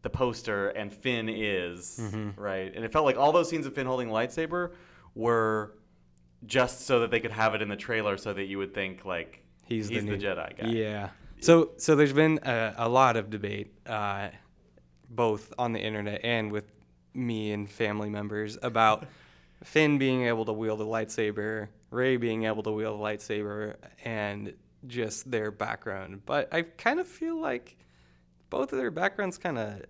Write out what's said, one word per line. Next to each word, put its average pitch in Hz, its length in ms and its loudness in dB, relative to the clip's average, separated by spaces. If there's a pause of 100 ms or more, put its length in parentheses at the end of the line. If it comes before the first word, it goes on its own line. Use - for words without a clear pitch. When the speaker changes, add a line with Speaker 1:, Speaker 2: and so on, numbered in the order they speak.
Speaker 1:
the 120 60 -6
poster, 113 600 0
and 101 220 -6
Finn 117 360 -2
is, 95 720 -2
Speaker 2:
Mm-hmm. 104 400 -4
Speaker 1:
right? 95 320 -4
And 113 120 -6
it 113 80 -6
felt 156 100 4
like 135 140 4
all 143 160 6
those 170 160 4
scenes 156 160 -2
of 135 100 -8
Finn 135 120 -2
holding 127 200 0
the 110 60 -4
lightsaber 160 580 -2 (440)
were 110 580 2 (720)
just 123 420 2
so 123 140 6
that 113 100 2
they 117 80 4
could 110 140 -2
have 110 200 2
it 107 80 0
in 104 60 -2
the 101 80 -2
trailer 104 400 0
so 101 180 -6
that 98 120 -4
you 98 120 -6
would 98 160 -4
think, 92 300 -6
like, 87 400 -6 (220)
Speaker 2:
He's 110 240 -2
the 117 60 -2
Speaker 1:
he's 104 100 -2
the 104 60 -2
Speaker 2:
new 101 60 -2
Speaker 1:
Jedi 92 400 -4
guy. 110 120 -4
Speaker 2:
Yeah. 107 400 -2 (320)
So, 165 340 8
so 156 220 4
there's 143 160 6
been 156 300 6
a, 113 340 0
a 117 120 2
lot 123 280 6
of 107 120 -4
debate, 104 440 -6 (120)
uh, 104 440 -4 (800)
both 110 480 0
on 120 160 0
the 110 80 -2
internet 104 420 -4
and 113 300 0
with 104 180 -6 (420)
me 113 380 -2
and 104 180 -4
family 104 400 -2
members, 104 520 -6
about 113 440 4 (300)
<laughs> - 280 -20
Finn 151 340 4
being 131 260 2
able 113 220 2
to 107 80 -2
wield 107 280 -2
a 107 40 -2
lightsaber, 107 800 -2 (240)
Rey 127 260 2
being 113 280 0
able 107 180 0
to 110 80 -2
wield 107 280 -2
a 104 40 -4
lightsaber, 104 720 -4 (300)
and 104 480 -4 (340)
just 117 420 -4
their 107 220 -2
background. 98 720 -8
But - 280 -2
I 170 100 0
kind 247 360 -2
of 370 80 -4
feel 330 320 -6
like - 380 -6 (720)
both - 240 -2
of 131 60 -2
their 123 120 -2
backgrounds 185 460 -2
kinda 110 520 -4